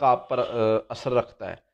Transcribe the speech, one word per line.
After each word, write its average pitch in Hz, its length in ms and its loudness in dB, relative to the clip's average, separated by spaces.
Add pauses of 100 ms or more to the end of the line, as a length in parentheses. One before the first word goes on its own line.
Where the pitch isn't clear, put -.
आप 123 260 2
पर, 127 100 -2
अ, 110 520 0
असर 127 200 -6
रखता 113 380 -2
है। - 140 -14 (100)